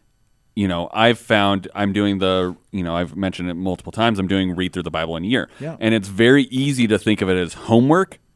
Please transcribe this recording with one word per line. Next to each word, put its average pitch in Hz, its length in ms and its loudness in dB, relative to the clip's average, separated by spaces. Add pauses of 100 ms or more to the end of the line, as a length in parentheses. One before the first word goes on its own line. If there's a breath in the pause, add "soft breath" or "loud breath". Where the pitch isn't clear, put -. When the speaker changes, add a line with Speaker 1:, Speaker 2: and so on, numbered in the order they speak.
(540)
Speaker 1:
you 101 140 0
know, 85 240 -4
I've 113 260 4
found 101 560 0
I'm 101 200 -2
doing 101 240 0
the, 92 360 0 (160)
you 98 140 -6
know, 85 100 -4
I've 87 220 -4
mentioned 90 320 -6
it 87 60 -6
multiple 90 380 -6
times, 110 260 -2
I'm 95 100 -4
doing 92 260 -2
Read 90 200 -4
Through 90 100 -6
the 85 60 -8
Bible 82 260 -6
in 82 80 -8
a 98 40 -6
Year. 117 200 -2 (100)
Speaker 2:
Yeah. 151 220 -10
Speaker 1:
And 110 140 0
it's 98 140 -2
very 117 360 6
easy 127 420 0
to 104 120 2
think 107 240 0
of 92 80 0
it 92 80 2
as 87 160 -4
homework 139 640 2 (180)